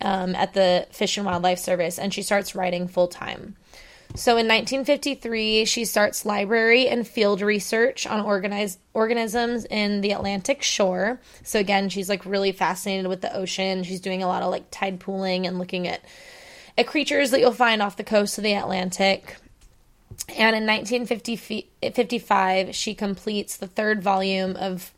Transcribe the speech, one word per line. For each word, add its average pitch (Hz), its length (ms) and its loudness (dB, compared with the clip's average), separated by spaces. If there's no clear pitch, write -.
um, 190 320 -2
at - 220 -2
the 180 340 4
Fish - 280 -2
and 202 100 -4
Wildlife 180 320 2
Service, 175 400 -2
and 196 120 -4
she 190 120 -6
starts 196 320 0
writing 180 320 -2
full-time. - 680 -2
So 240 220 2
in 226 100 4
nineteen 226 380 2
fifty-three, 226 800 0
she 226 220 -2
starts - 400 2
library 226 640 4
and 233 180 0
field 202 320 2
research 214 680 0
on 214 140 -2
organized 202 580 -2
organisms 233 680 0
in 208 380 -2
the 202 100 0
Atlantic 202 520 -2
shore. 196 580 0
So - 180 0
again, 196 260 2
she's, 185 220 -4
like, 196 160 -4
really 196 260 0
fascinated 185 560 -2
with 185 140 -4
the - 120 -6
ocean. 190 520 -4
She's 180 160 -8
doing 185 200 -4
a 185 60 -2
lot 180 160 0
of, 185 80 0
like, - 180 -6
tide 196 300 -6
pooling 185 480 -2
and 180 120 -4
looking 180 280 -4
at, - 140 -6
at 240 100 4
creatures 285 440 0
that 262 80 6
you'll 240 140 6
find 220 280 4
off 202 140 -2
the 214 80 -6
coast 208 340 2
of 202 60 -4
the 214 80 2
Atlantic. 190 840 0
And 220 200 4
in 220 80 -2
nineteen 220 400 0
fifty-five, 208 1700 -2
she - 180 -4
completes 202 600 -6
the 196 120 -10
third 214 360 0
volume 190 540 0
of 185 400 -6